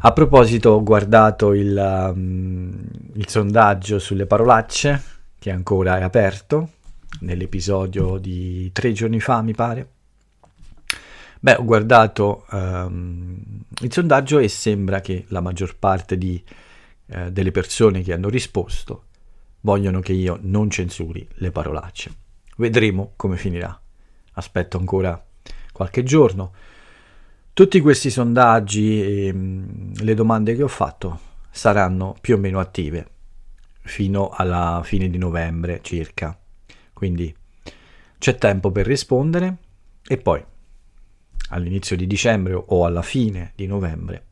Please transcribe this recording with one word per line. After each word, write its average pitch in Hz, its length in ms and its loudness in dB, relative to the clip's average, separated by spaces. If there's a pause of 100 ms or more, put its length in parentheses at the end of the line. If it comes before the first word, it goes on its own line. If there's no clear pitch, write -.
A 120 120 8
proposito, 120 580 6
ho 107 120 6
guardato 107 680 6
il, 101 240 2 (380)
um, 92 680 -6 (300)
il 104 140 -6
sondaggio 104 720 4
sulle 95 280 -4
parolacce, 113 760 2 (360)
che - 120 -8
ancora 92 480 0
è 92 40 0
aperto, 101 680 0 (500)
nell'episodio 92 1000 -2
di 92 540 -6
tre 120 200 -2
giorni 110 280 -2
fa, 117 220 0
mi 113 120 -2
pare. 120 360 -6 (1500)
Beh, 131 140 6
ho 120 100 -2
guardato, 110 840 4
ehm, 90 920 -6 (420)
il 123 100 -4
sondaggio 147 460 4
e 117 100 4
sembra 98 520 -2
che 90 280 -8
la 92 120 -4
maggior 90 360 -6
parte 95 420 0
di, 90 240 -4 (640)
eh, 90 240 -10
delle 92 220 -2
persone 95 500 2
che 92 100 -4
hanno 90 160 -4
risposto - 760 -6 (560)
vogliono 98 400 0
che 95 120 -4
io 92 300 -2
non 104 280 0
censuri 87 640 -8
le 90 160 -6
parolacce. 76 600 -8 (460)
Vedremo 110 600 0
come 92 200 -4
finirà. 87 440 -8 (520)
Aspetto - 460 -6
ancora 92 460 -2 (480)
qualche 95 300 -4
giorno. 110 500 2 (1000)
Tutti 190 280 6
questi 139 300 4
sondaggi 110 880 2
e, 98 320 -2
mm, 95 680 -8
le 107 140 2
domande 113 420 2
che 139 80 0
ho 135 40 -2
fatto - 520 -6 (300)
saranno 95 680 0
più 123 140 2
o 104 40 2
meno 95 200 -2
attive 85 520 -6 (720)
fino 98 480 -2
alla 87 540 -2
fine 92 240 -2
di 87 100 -4
novembre 85 640 -4
circa. 82 540 -8 (560)
Quindi 87 400 -4 (840)
c'è - 180 0
tempo 98 360 0
per 95 140 0
rispondere 160 720 0 (460)
e - 140 -2
poi - 260 0 (1080)
all'inizio 92 460 -4
di 90 120 -4
dicembre 98 460 0
o 90 300 0
alla 85 180 -2
fine 104 520 -4
di 98 120 -10
novembre 85 640 -6